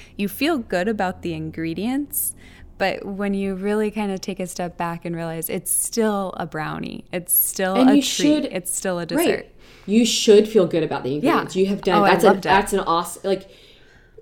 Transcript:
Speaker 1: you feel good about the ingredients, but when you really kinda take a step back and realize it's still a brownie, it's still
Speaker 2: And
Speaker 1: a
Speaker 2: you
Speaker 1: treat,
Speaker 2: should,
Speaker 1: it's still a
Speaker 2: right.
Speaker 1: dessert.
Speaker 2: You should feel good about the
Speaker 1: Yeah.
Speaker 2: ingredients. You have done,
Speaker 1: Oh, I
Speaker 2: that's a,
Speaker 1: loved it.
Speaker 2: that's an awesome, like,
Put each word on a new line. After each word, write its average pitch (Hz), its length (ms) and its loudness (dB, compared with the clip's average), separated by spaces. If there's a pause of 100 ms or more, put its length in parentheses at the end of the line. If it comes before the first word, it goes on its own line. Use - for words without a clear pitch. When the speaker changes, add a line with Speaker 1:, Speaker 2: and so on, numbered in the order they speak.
(180)
Speaker 1:
you 202 100 -2
feel 294 300 -2
good 190 300 -2
about 202 340 -4
the 170 120 -6
ingredients, 165 1000 -6 (440)
but - 280 -4
when 202 280 -4
you 196 220 -2
really 208 360 -2
kinda 202 260 -4
take 185 220 -8
a 185 80 -6
step 175 300 -8
back 170 280 -6
and 170 100 -6
realize 165 340 -6
it's - 220 -6
still 208 640 -2
a 180 100 -6
brownie, 156 680 -8
it's 175 200 -6
still 190 420 0
Speaker 2:
And 262 160 6
Speaker 1:
a 285 60 6
Speaker 2:
you 277 40 6
Speaker 1:
treat, - 40 -6
Speaker 2:
should, 294 400 2
Speaker 1:
it's - 300 -8
still 185 220 -4
a 170 40 -4
Speaker 2:
right. 170 80 -8
Speaker 1:
dessert. 285 380 0 (380)
Speaker 2:
You 226 200 4
should 214 420 6
feel 190 180 4
good 160 160 0
about 147 220 -4
the 127 60 -4
Speaker 1:
Yeah. 143 60 -2
Speaker 2:
ingredients. 226 400 0
You 185 120 4
have 202 140 -4
done, 202 200 2
Speaker 1:
Oh, 196 40 4
I 185 60 6
Speaker 2:
that's 175 120 4
a, 202 40 8
Speaker 1:
loved 196 120 6
it. 170 40 -8
Speaker 2:
that's 196 300 2
an 196 60 0
awesome, 170 460 -2
like, 190 240 -2 (720)